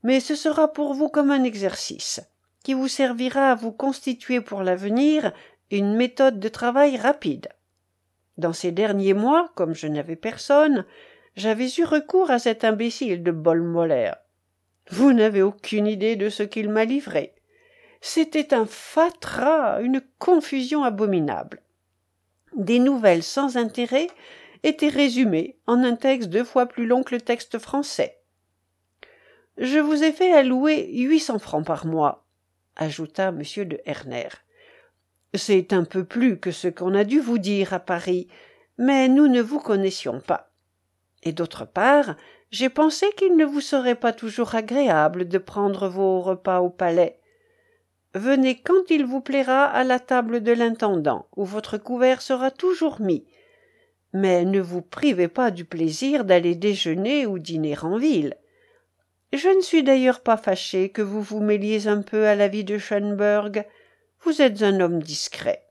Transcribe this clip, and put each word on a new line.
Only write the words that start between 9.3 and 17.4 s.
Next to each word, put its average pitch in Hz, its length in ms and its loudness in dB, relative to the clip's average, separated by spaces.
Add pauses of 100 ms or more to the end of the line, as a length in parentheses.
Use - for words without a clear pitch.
comme 165 200 -2
je - 120 -10
n'avais 151 300 -6
personne, 285 720 2 (500)
j'avais 220 320 -2 (100)
eu 339 60 2
recours 311 460 0
à 247 80 2
cet 226 260 -2
imbécile 220 580 -2
de 175 80 0
Bollmoller. 165 840 0 (760)
Vous 254 220 4
n'avez 214 300 4
aucune 208 440 -2
idée 214 300 -2
de 202 120 -2
ce 208 140 -6
qu'il 208 280 -4
m'a 220 140 2
livré. 226 500 -4 (680)